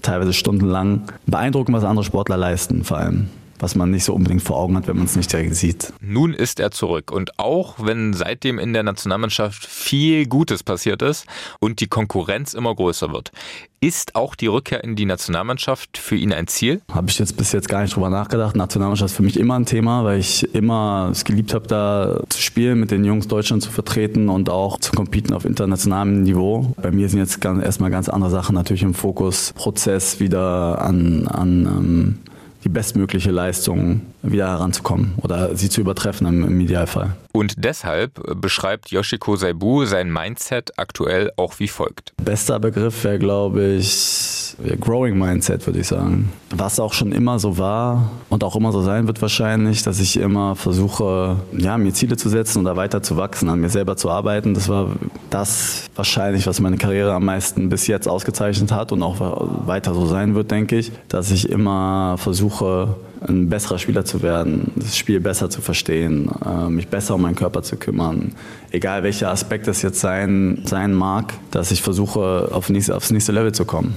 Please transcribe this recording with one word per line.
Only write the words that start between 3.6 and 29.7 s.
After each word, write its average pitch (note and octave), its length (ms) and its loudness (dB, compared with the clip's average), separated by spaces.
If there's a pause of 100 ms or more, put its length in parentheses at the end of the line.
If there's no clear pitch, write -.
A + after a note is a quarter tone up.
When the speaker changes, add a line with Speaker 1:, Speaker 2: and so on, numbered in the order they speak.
Speaker 1:
Was - 160 -2
man F2+ 160 2
nicht F#2 120 0
so G2 80 0
unbedingt F2+ 300 2
vor - 160 -2
Augen F2+ 180 2
hat, F2 120 -2
wenn F2+ 80 -2
man F2+ 100 2
es - 80 -2
nicht F2 180 0
direkt E2 220 0
sieht. - 460 -2
Speaker 2:
Nun A#2+ 340 0
ist - 240 -4
er G#2 140 -2
zurück. E2+ 400 -4
Und F#2 260 -4
auch D3 400 -2
wenn A2 340 0
seitdem G#2+ 460 -2
in A2+ 140 -4
der A2 100 0
Nationalmannschaft G#2 840 -2
viel D3+ 600 2
Gutes B2 380 0
passiert G2 380 -2
ist D3 220 -2 (360)
und A2 200 0
die A2 60 0
Konkurrenz G#2 680 -2
immer A#2 220 -2
größer E2 380 0
wird, - 180 -10 (500)
ist - 360 -2
auch A#2 180 -2
die A#2 140 -2
Rückkehr A#2+ 340 -2
in A2+ 140 -6
die G#2 100 0
Nationalmannschaft G2 920 -4
für - 180 -2
ihn F#2+ 160 0
ein D#2+ 160 -4
Ziel? C#3 340 0 (100)
Speaker 1:
Hab F#2 160 0
ich - 120 -2
jetzt G2+ 160 -2
bis - 160 0
jetzt G2 160 -2
gar G2+ 140 0
nicht G2 120 -2
drüber F#2 160 0
nachgedacht. G#2+ 460 0
Nationalmannschaft G2 560 0
ist - 40 -8
für G#2 60 2
mich G2 160 4
immer A#2+ 160 4
ein B2 120 2
Thema, A#2 380 2
weil G2+ 140 4
ich - 340 0
immer G#2 600 2
es - 120 -4
geliebt G#2+ 300 2
hab, G#2+ 140 -4
da G2+ 600 2
zu - 140 -4
spielen, A#2+ 380 2
mit G#2+ 100 0
den G2+ 140 4
Jungs G#2 240 2
Deutschland G#2+ 340 2
zu - 80 -8
vertreten G#2+ 580 2
und F#2 220 2
auch F#2+ 300 -2
zu - 120 -4
competen G#2 400 0
auf G2 120 -2
internationalem G2 800 2
Niveau. G2+ 580 2
Bei F#2 80 0
mir G2 180 2
sind G2 120 2
jetzt F#2 200 -2
ganz, F#2 240 0
erstmal F#2 260 2
ganz F#2 180 0
andere F#2 220 2
Sachen F#2 260 2
natürlich F2+ 260 0
im F#2 120 2
Fokus. F#2 600 -2
Prozess - 640 0